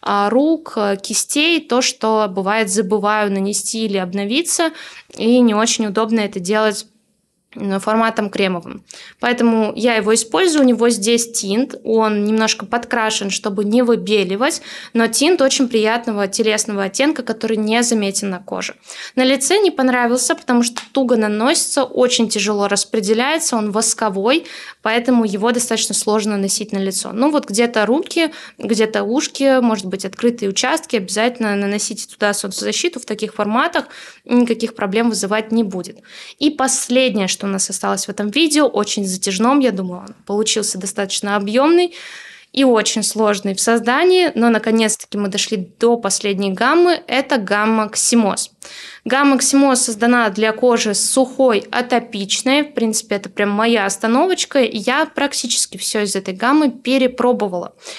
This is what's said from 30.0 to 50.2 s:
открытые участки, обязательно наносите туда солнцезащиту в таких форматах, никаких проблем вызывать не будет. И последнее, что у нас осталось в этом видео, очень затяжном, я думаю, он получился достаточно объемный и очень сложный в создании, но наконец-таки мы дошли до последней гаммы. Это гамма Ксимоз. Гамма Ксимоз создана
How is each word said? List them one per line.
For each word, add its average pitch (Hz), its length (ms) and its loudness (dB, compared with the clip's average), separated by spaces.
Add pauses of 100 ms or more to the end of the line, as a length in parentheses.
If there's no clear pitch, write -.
открытые 233 440 -2
участки, 262 480 -2
обязательно 214 600 -2
наносите 202 500 -4
туда 208 280 -2
солнцезащиту 214 640 -4
в - 40 -16
таких 214 300 -8
форматах, 269 500 -2 (400)
никаких 233 500 0
проблем 214 360 0
вызывать 214 420 -2
не 233 100 2
будет. 185 360 -6 (400)
И 294 120 2
последнее, 247 800 0
что - 180 -6
у 196 40 -2
нас 190 200 -4
осталось 196 360 -4
в - 20 -12
этом 208 220 -4
видео, 302 360 2
очень 208 400 -2
затяжном, 196 540 0
я 247 120 2
думаю, 185 360 -6
он 220 60 -18 (120)
получился 208 520 -2
достаточно 202 580 -4
объемный 294 580 2 (580)
и 269 100 0
очень 220 400 2
сложный 208 520 0
в 185 60 -6
создании, 294 760 2
но 233 120 4
наконец-таки 220 680 0
мы 202 100 -2
дошли 214 280 -4 (240)
до 233 160 4
последней 202 560 -2
гаммы. 320 560 2
Это 285 280 0
гамма 214 520 0
Ксимоз. 214 640 0 (520)
Гамма 269 340 2
Ксимоз 269 440 4
создана 233 480 2